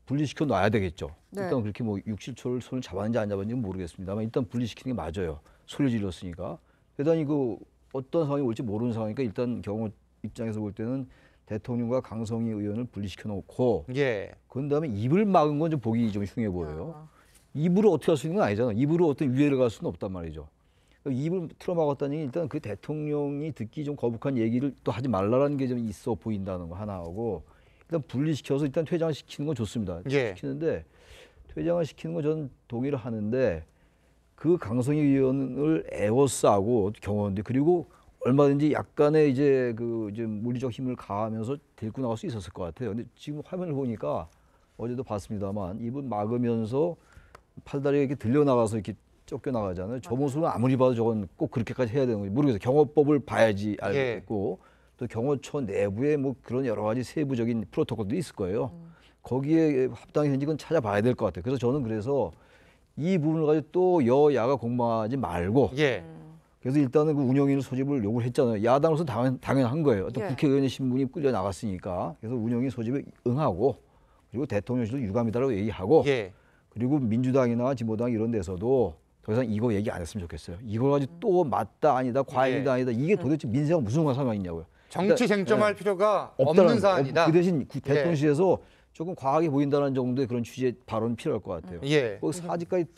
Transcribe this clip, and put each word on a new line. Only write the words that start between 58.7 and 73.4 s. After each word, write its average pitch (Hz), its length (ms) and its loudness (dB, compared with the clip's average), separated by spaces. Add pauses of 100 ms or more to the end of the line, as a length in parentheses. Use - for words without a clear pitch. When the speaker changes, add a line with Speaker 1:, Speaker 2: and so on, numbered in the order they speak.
Speaker 2:
음. 170 180 -20 (300)
Speaker 1:
거기에 143 720 2
합당했는지 143 520 -2
그건 147 140 -2
찾아봐야 104 420 0
될 120 140 4
것 117 120 -2
같아요. 90 160 -4
그래서 131 160 -2
저는 127 240 0
그래서 110 500 -2 (640)
이 175 200 0
부분을 160 300 2
가지고 151 260 4
또 180 340 4
여야가 135 500 6
공방하지 117 600 0
말고 95 640 2
Speaker 3:
예. 131 220 2
Speaker 2:
음. 80 200 -16 (400)
Speaker 1:
그래서 135 180 0
일단은 151 360 4
그 143 80 0
운영위원 139 400 2
소집을 131 420 -2
요구를 117 220 0
했잖아요. 117 360 2
야당으로서 143 420 4
당연-, 127 360 0
당연한 135 420 0
거예요. 110 240 4
어떤 127 180 -4
Speaker 2:
예. 190 40 -4
Speaker 1:
국회의원의 135 400 2
신분이 131 420 -2
끌려 139 220 0
나갔으니까. 98 880 -4
그래서 113 160 -8
운영위원 120 320 -2
소집에 120 340 -4 (240)
응하고, 120 520 2 (520)